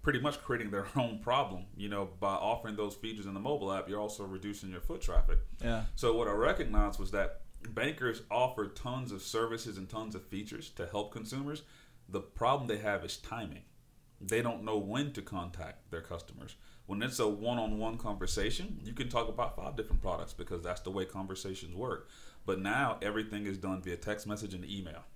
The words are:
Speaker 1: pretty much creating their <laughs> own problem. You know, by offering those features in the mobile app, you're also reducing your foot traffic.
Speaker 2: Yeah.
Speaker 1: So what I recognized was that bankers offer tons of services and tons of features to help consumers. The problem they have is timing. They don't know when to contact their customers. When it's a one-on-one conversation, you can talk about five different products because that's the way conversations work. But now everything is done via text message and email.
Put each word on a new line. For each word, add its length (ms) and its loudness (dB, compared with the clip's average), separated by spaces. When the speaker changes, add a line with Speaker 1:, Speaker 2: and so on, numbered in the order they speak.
Speaker 1:
pretty 200 4
much 200 -2
creating 300 -2
their 220 -2
<laughs> 40 0
own 220 2
problem. 460 0
You 120 -6
know, 200 -2
by 80 2
offering 480 0
those 180 -2
features 320 -6
in 80 -6
the 60 -4
mobile 320 0
app, 160 -2
you're 120 -2
also 240 -4
reducing 460 -6
your 100 -8
foot 200 -2
traffic. 380 10
Speaker 2:
Yeah. 200 2
Speaker 1:
So 200 6
what 120 4
I 40 2
recognized 680 6
was 100 0
that 300 2
bankers 600 0
offer 380 4
tons 420 -4
of 100 -6
services 560 0
and 120 -8
tons 260 -6
of 100 -8
features 520 -8
to 100 -4
help 260 -2
consumers. 500 -6
The 120 -2
problem 480 2
they 100 2
have 260 2
is 140 -6
timing. 460 -8
They 200 2
don't 240 0
know 140 2
when 340 0
to 80 -6
contact 680 -8
their 100 -4
customers. 540 -10
When 160 -2
it's 160 -2
a 100 6
one-on-one 680 0
conversation, 840 0
you 120 -8
can 160 -2
talk 180 2
about 280 0
five 200 -4
different 240 6
products 320 -2
because 300 -4
that's 180 -2
the 100 -4
way 140 0
conversations 680 -6
work. 340 -4
But 140 2
now 420 2
everything 420 0
is 140 -2
done 240 -2
via 140 -2
text 300 -4
message 280 -4
and 100 -6
email. 400 -6